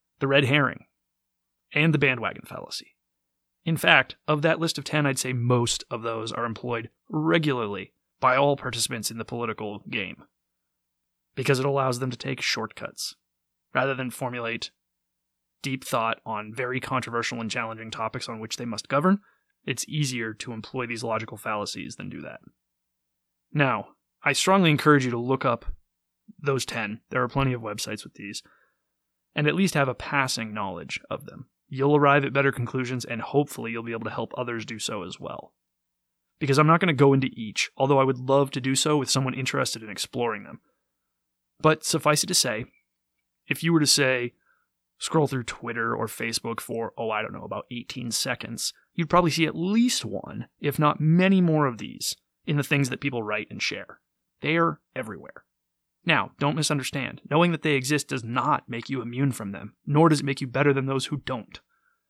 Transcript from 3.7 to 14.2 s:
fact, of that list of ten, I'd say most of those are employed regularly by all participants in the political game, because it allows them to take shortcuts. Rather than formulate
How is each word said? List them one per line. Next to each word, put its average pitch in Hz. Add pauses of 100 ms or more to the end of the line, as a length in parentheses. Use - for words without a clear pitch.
fact, 156 (100)
of 151
that 160
list 160
of 139
ten, 151
I'd 135
say 131
most 120
of 117
those 113
are 117
employed 117 (180)
regularly 147 (260)
by 127
all 143
participants 120
in 117
the 113
political 110
game, 104 (1080)
because 131
it 131
allows 135
them 127
to 123
take 131
shortcuts. - (560)
Rather 131
than 127
formulate 117 (920)